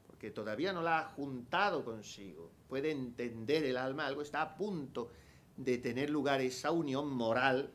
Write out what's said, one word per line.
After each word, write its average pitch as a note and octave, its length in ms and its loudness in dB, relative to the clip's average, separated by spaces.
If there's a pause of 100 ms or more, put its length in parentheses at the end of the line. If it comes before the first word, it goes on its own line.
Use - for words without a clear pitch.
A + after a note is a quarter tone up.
porque - 240 -12
todavía A2+ 440 -4
no E3+ 80 -2
la E3 160 4
ha D#3 100 -2
juntado C#3+ 760 0
consigo. G2 640 -10 (180)
Puede C#3 220 0
entender B2 760 0
el B2+ 140 2
alma C3+ 280 0
algo, C#3 140 -2
está D3 220 -2
a - 120 -2
punto E3+ 560 -4 (460)
de B2+ 220 2
tener B2 320 0
lugar C#3 300 4
esa C3 320 0
unión D3 360 0
moral B2+ 680 4